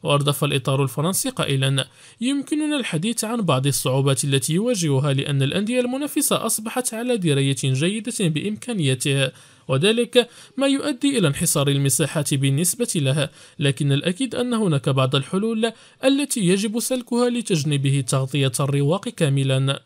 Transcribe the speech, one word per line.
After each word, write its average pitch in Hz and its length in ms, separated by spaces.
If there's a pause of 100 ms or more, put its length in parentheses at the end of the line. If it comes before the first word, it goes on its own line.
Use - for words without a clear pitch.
وأردف 143 400
الإطار 139 400
الفرنسي 165 460
قائلا: 135 580 (340)
"يمكننا 294 560
الحديث 220 460
عن 233 180
بعض 139 260
الصعوبات 135 560
التي 139 300
يواجهها، 165 600
لأن 139 280
الأندية 208 380
المنافسة 269 680
أصبحت 226 480
على 240 240
دراية 139 460
جيدة 175 560
بإمكانياته، 151 1120 (360)
وذلك 226 600 (280)
ما 277 100
يؤدي 277 500
إلى 180 100
انحصار 143 400
المساحات 139 680
بالنسبة 139 600
له، 143 340 (300)
لكن 139 320
الأكيد 180 440
أن 247 180
هناك 175 360
بعض 135 260
الحلول 220 560 (320)
التي 269 440
يجب 202 320
سلكها 247 500
لتجنيبه 143 800
تغطية 135 520
الرواق 143 500
كاملا." 135 760